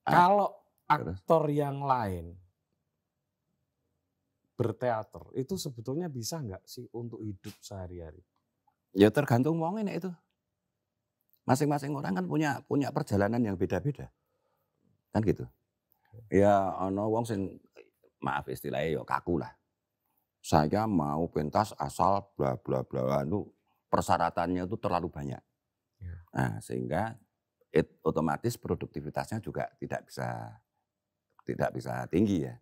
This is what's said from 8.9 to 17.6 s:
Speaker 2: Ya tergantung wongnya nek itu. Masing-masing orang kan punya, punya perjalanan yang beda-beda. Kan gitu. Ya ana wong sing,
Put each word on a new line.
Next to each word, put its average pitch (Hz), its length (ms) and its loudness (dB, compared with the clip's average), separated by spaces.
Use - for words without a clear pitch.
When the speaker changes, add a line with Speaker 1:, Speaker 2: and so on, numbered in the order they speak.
Speaker 2:
Ya 208 180 10
tergantung 143 480 2
wongnya 185 280 -2
nek 175 140 -4
itu. 180 120 -6
Masing-masing 143 480 0
orang 147 220 -4
kan 185 120 -2
punya, 151 380 0
punya 139 260 0
perjalanan 117 520 2
yang 101 140 0
beda-beda. 92 580 -2
Kan 107 120 0
gitu. 90 220 2
Ya 98 440 6
ana 95 300 -2
wong 110 200 0
sing, 98 340 -4